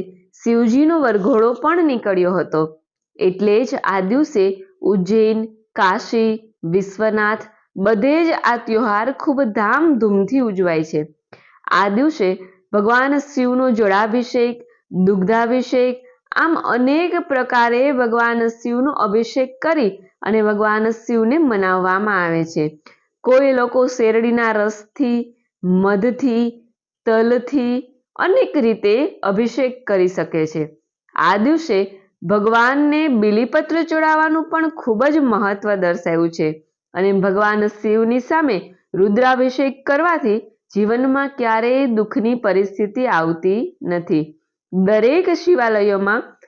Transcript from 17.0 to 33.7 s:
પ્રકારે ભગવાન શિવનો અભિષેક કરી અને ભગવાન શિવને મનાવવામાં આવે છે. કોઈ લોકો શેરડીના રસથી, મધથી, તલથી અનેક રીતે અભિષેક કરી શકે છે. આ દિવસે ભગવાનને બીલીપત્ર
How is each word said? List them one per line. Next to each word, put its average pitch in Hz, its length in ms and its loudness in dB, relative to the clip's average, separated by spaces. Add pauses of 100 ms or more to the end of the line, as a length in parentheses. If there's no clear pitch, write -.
પ્રકારે 247 640 0
ભગવાન 233 560 0
શિવનો 240 440 -2
અભિષેક 226 580 -2 (120)
કરી 311 300 0 (300)
અને 220 200 0
ભગવાન 214 500 0
શિવને 226 460 0
મનાવવામાં 196 880 0
આવે 165 200 0
છે. 160 220 -4 (580)
કોઈ 262 300 4
લોકો 247 340 2
શેરડીના 233 680 0
રસથી, 214 640 -2 (440)
મધથી, 214 800 0 (600)
તલથી 240 680 0 (400)
અનેક 392 420 0
રીતે 220 380 2 (280)
અભિષેક 233 500 0 (120)
કરી 190 220 2
શકે 170 380 -2
છે. 156 180 -4 (520)
આ 175 220 2
દિવસે 262 420 0 (440)
ભગવાનને 233 840 2
બીલીપત્ર 247 760 0